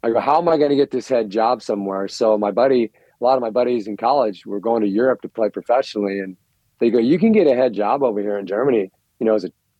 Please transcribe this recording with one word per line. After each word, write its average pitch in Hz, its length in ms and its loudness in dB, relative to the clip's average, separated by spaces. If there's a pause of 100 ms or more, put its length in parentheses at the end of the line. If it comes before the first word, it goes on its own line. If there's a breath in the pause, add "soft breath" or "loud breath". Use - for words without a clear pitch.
I 117 80 -2
go, 117 80 0
"How 151 200 2
am 170 80 -2
I 160 100 2
gonna 143 180 2
get 139 160 0
this 123 160 -6
head 117 220 -2
job 113 320 0
somewhere?" 98 460 -4
So 110 300 0
my 104 140 -2
buddy, 120 400 2 (280 soft breath)
a 120 40 -10
lot 127 120 4
of 127 60 0
my 113 100 -6
buddies 120 360 -2
in 101 100 -10
college 117 480 0
were 101 140 -8
going 113 220 0
to 104 80 0
Europe 120 320 0
to - 80 -12
play 107 200 -2
professionally. 101 680 -2
And 95 180 -10 (420)
they 117 120 2
go, 120 80 2
"You 135 180 2
can 220 140 4
get 202 160 4
a 127 80 4
head 127 180 2
job 107 300 -2
over 107 160 0
here 101 180 -4
in 101 80 -8
Germany, 107 460 0 (280)
you 113 60 -4
know, 110 80 2
as 107 100 0
a 90 60 -8 (300)